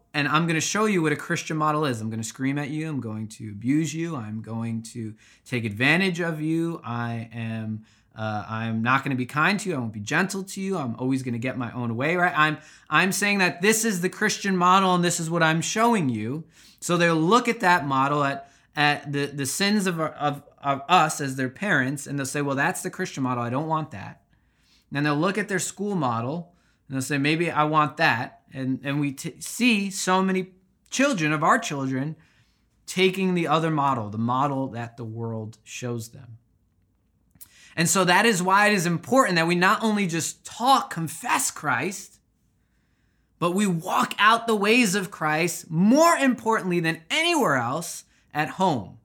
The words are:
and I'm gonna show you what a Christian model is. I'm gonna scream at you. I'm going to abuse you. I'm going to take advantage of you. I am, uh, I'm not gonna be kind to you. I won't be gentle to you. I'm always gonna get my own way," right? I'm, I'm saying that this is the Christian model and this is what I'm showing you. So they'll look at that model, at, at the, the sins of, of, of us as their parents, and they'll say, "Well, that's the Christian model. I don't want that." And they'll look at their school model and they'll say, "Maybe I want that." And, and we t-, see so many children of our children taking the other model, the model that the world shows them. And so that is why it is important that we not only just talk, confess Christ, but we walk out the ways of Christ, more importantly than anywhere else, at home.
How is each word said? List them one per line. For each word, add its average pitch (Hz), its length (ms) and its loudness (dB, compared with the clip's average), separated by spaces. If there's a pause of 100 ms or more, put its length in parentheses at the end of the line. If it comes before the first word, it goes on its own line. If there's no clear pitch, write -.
(140)
and 147 140 0
I'm 156 200 2
gonna 160 140 0
show 208 240 0
you 196 160 2
what 156 100 2
a 147 60 -2
Christian 160 400 -6
model 151 280 0
is. 117 160 -2
I'm 110 80 -6
gonna 110 140 -6
scream 135 340 -4
at 147 120 -6
you. 151 180 -6
I'm 143 140 -6
going 110 280 -8
to 110 200 -14
abuse 135 440 -2
you. 165 220 -6
I'm 110 260 -8
going 113 400 -6 (120)
to 110 200 -10 (320)
take 117 200 -4
advantage 156 540 2
of 165 220 -4
you. 165 420 -2
I 117 500 -6
am, 113 520 -8 (300)
uh, 107 320 -6
I'm 113 340 -4
not 131 220 2
gonna 143 120 -4
be 123 100 -2
kind 170 340 0
to 190 100 -6
you. 165 60 -2
I 135 40 -2
won't 113 140 -6
be 110 60 -10
gentle 185 440 -2
to 196 180 -10
you. 190 160 -4
I'm 127 180 -6
always 131 260 -2
gonna 120 160 -4
get 123 200 -4
my 120 160 -6
own 117 220 -4
way," 139 200 0
right? - 200 2
I'm, 151 220 4 (320)
I'm 175 220 4
saying 202 280 0
that 180 220 0
this 220 240 2
is 196 160 0
the 180 80 0
Christian 196 480 -2
model 185 380 6
and 175 80 4
this 175 160 0
is 160 100 -4
what 165 140 2
I'm 160 180 4
showing 214 480 2
you. 117 360 -4 (340)
So 175 180 0
they'll 170 180 4
look 214 320 4
at 233 120 -2
that 175 260 4
model, 143 380 2
at, 139 260 -4 (260)
at 147 360 0
the, 143 160 -2
the 143 180 -6
sins 202 400 0
of, 175 140 0
of, 147 440 -4 (140)
of 139 320 -2
us 160 320 4
as 135 140 -4
their 131 140 -2
parents, 143 580 -2
and 143 100 -6
they'll 135 80 -4
say, 143 160 -4
"Well, 139 140 -2
that's 165 260 0
the 185 80 -6
Christian 180 340 -6
model. 123 200 -2
I 117 60 -4
don't 143 180 -2
want 156 240 -4
that." - 280 -16 (720)
And 143 120 0
they'll 147 100 2
look 190 220 0
at 208 100 -2
their 190 120 -2
school 202 360 -6
model 131 580 -4 (340)
and 139 80 -8
they'll 135 60 -2
say, 143 160 -2
"Maybe 160 320 0
I 151 140 0
want 151 340 0
that." 135 440 0 (120)
And, 131 300 -4
and 143 160 -2
we 143 140 0
t-, - 260 -12
see 202 500 0
so 185 320 0
many 185 300 0 (380)
children 220 420 2
of 156 120 0
our 208 140 6
children 139 580 -4 (680)
taking 185 480 2
the 170 140 0
other 160 240 2
model, 139 380 0
the 104 80 -8
model 135 520 0
that 117 280 -10
the 117 80 -10
world 110 580 -8
shows 120 460 -8
them. - 280 -20 (1400)
And 165 100 2
so 190 160 4
that 180 220 6
is 190 180 4
why 196 240 6
it 208 60 6
is 180 120 2
important 185 520 2
that 165 100 4
we 175 80 2
not 190 260 4
only 208 260 2
just - 380 -4
talk, 254 480 2
confess 240 580 -4
Christ, 147 680 -6 (1200)
but 175 120 0
we 202 140 0
walk 180 540 -2
out 226 260 4
the 226 100 2
ways 214 380 4
of 190 160 -2
Christ, 156 640 -2
more 262 440 6
importantly 214 640 0
than 160 280 0
anywhere 294 460 2
else, 131 480 -4 (300)
at 151 160 -2
home. 151 560 -2